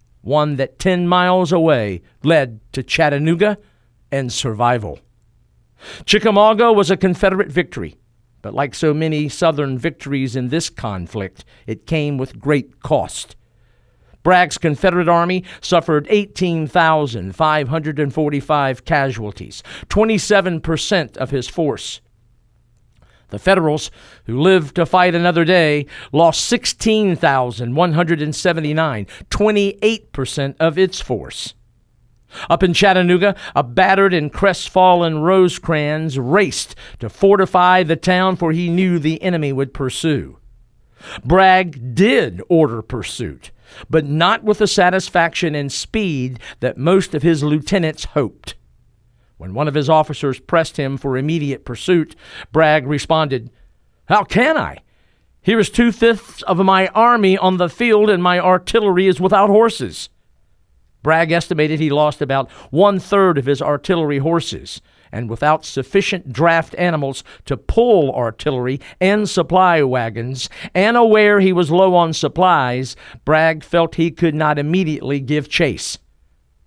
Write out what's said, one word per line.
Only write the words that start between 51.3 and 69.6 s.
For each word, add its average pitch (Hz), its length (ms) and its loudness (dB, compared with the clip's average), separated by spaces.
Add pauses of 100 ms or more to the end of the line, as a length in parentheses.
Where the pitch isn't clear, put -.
pursuit, 156 520 -2 (340)
Bragg 156 380 2
responded, 143 600 -2 (580)
"How 202 180 2
can 269 320 2
I? 85 220 -4 (640)
Here 220 200 2
is 190 100 0
two-fifths 233 720 0
of 185 160 -2
my 190 300 2
army 220 500 2
on 185 200 0
the 175 100 0
field, 214 420 2
and 185 100 2
my 180 200 2
artillery 185 640 2
is 175 140 2
without 196 300 4
horses." 208 580 0 (960)
Bragg 160 260 2
estimated 156 480 0
he 151 120 -2
lost 147 300 0
about 135 300 -2 (200)
one-third 190 680 2
of 127 80 -4
his 139 160 0
artillery 147 560 -2
horses, 143 640 -4 (320)
and 113 180 -8
without 151 340 -2
sufficient 175 680 -4
draft 165 440 0
animals 151 460 -4 (240)
to 139 100 -4
pull 196 560 2
artillery 127 680 -4 (200)
and 202 300 0
supply 175 500 2